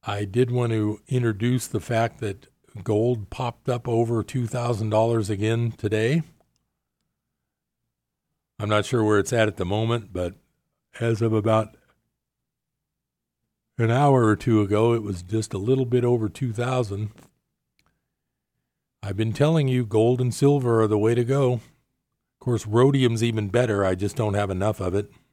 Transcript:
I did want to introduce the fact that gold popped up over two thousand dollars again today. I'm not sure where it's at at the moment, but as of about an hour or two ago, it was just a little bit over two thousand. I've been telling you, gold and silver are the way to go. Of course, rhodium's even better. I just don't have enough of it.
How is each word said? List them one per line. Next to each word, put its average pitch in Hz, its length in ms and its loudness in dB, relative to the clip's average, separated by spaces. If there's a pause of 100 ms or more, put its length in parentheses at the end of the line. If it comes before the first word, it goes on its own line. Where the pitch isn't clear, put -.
I 104 220 -6
did 120 260 0
want 120 220 -2
to 107 360 -2
introduce 120 580 -2
the - 120 -6
fact 113 420 -2
that 101 260 -8 (360)
gold 107 460 0
popped - 400 -8
up 123 180 -4
over 117 360 0
two 123 240 -4
thousand 120 420 -4
dollars 110 400 2
again 110 440 -2
today. 113 500 0 (2250)
I'm 104 120 -6
not 104 160 0
sure 117 180 0
where 107 140 4
it's 98 140 0
at 113 140 2
at 104 120 -6
the 92 80 -4
moment, 110 440 -2
but 90 240 -6 (680)
as 113 200 0
of 113 140 0
about 110 420 0 (2000)
an 113 140 0
hour 131 340 4
or 107 120 4
two 110 260 2
ago, 107 320 2
it 113 80 -2
was 98 200 -8
just 107 300 -4
a 101 60 -6
little 127 280 0
bit 120 180 0
over 117 260 0
two 120 240 -6
thousand. 110 560 -4 (1900)
I've 98 160 -8
been 110 160 -2
telling 147 340 2
you, 127 160 0
gold 117 380 2
and 123 100 0
silver 131 480 2
are 110 80 4
the 107 100 2
way 113 160 2
to 120 100 0
go. 131 280 0
Of - 880 -14
course, 117 260 -2
rhodium's 120 560 4
even 110 260 0
better. 107 360 2
I 95 100 2
just 98 220 -4
don't 107 180 0
have 101 160 0
enough 98 300 -2
of 90 140 -4
it. 101 160 -2 (220)